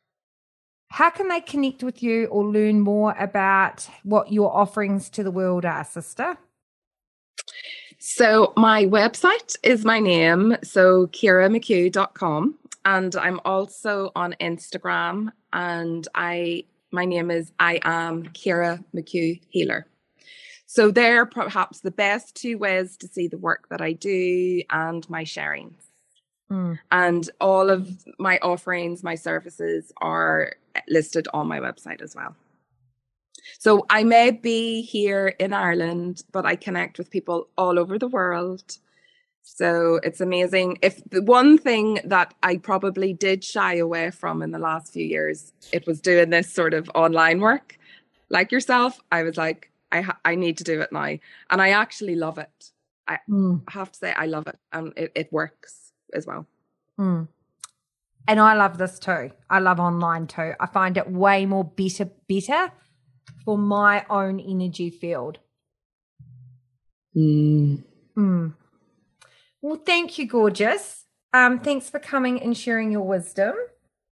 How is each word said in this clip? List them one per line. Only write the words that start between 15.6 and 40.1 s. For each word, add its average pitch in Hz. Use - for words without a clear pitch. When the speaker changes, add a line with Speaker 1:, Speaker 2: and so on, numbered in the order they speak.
Speaker 2:
I, 175
my 180
name 175
is 165
I 170
Am 165
Ciara 175
McHugh 170
Healer. 160
So 214
they're 233
perhaps 208
the 185
best 202
two 233
ways 185
to 180
see 175
the 165
work 170
that 165
I 160
do 180
and 160
my 160
sharings. 151
Speaker 1:
Mm. 180
Speaker 2:
And 175
all 190
of 185
my 185
offerings, 175
my 170
services 165
are 160
listed 160
on 151
my 151
website -
as 156
well. -
So 208
I 214
may 233
be 226
here 196
in 190
Ireland, 175
but 190
I 175
connect 175
with 180
people 170
all 180
over 190
the 247
world. 185
So 170
it's 160